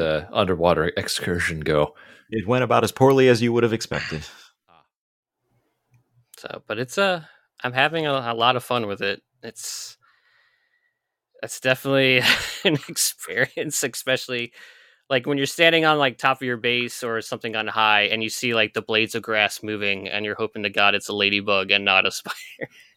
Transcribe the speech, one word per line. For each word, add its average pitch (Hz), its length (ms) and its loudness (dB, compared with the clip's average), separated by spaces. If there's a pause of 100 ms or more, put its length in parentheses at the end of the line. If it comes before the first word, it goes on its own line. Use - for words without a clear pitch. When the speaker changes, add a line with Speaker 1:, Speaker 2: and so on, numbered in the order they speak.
Speaker 1:
uh, 78 300 0
underwater 87 540 2 (100)
excursion 85 680 -4
go? 73 340 0 (340)
Speaker 2:
It 107 180 -4
went 127 160 2
about 117 200 2
as 101 80 0
poorly 131 360 6
as 117 140 6
you 120 120 2
would 117 100 4
have 110 100 2
expected. 78 500 -6 (2250)
Speaker 3:
So, - 300 -14
but 107 120 -6
it's, 127 180 -6
uh, 190 240 0 (420)
I'm 123 100 -6
having 156 320 0
a, 147 60 -2
a 120 220 -2
lot 117 220 2
of 120 80 -4
fun 120 240 -2
with 101 140 -8
it. 98 200 -4 (220)
It's, - 540 -14 (1400)
it's - 200 -12
definitely 131 560 2 (260)
<laughs> - 220 -8
an 156 120 4 (120)
experience, - 920 -4
especially, 123 680 -4 (580)
like, 131 180 0
when 143 100 0
you're 139 100 0
standing 165 380 4
on, 151 140 4
like, 131 180 0
top 135 200 0
of - 80 -18
your 123 120 -4
base 120 460 -4
or 113 180 -4
something 113 340 -8
on 110 120 -4
high, 107 360 4
and 110 200 0
you 110 60 -4
see, 120 260 -4
like, 107 180 0
the 113 80 -4
blades 110 340 -2
of 113 60 -4
grass 107 420 -2
moving, 101 460 -4
and 104 160 -4
you're 104 100 -4
hoping 107 280 -6
to 104 60 -2
God 101 260 4
it's 98 120 -6
a 104 60 -6
ladybug 101 580 0
and 101 140 2
not 95 200 4
a 95 60 -2
<laughs> - 0 -
spider. - 580 -12 (280)